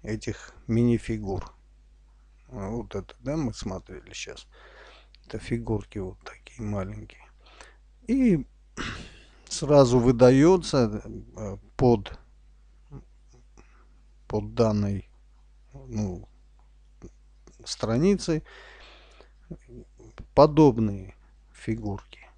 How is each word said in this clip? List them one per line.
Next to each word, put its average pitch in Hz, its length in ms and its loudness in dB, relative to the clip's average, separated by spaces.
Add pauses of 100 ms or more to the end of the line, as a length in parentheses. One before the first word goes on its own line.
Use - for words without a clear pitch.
этих 107 500 -8 (140)
мини-фигур. 110 840 -2 (1000)
А 101 180 -10
вот 110 260 -10
это, 95 260 -10
да, 139 160 -6
мы 123 160 -4
смотрели - 600 -12
щас. - 320 -16 (800)
Это 110 140 -12
фигурки 110 600 -6
вот 92 240 -10
такие - 440 -14
маленькие. 104 560 -10 (840)
И 226 380 2 (300)
<clears throat> - 720 -14
сразу 135 520 6
выдается, 127 1000 4 (360)
э, 101 200 -10 (200)
под, 117 420 2 (2000)
под 107 260 -6
данной, 104 560 0 (640)
ну, 107 540 -8 (1400)
страницей 156 800 0 (1900)
подобные 117 800 4 (380)
фигурки. 107 680 -8 (180)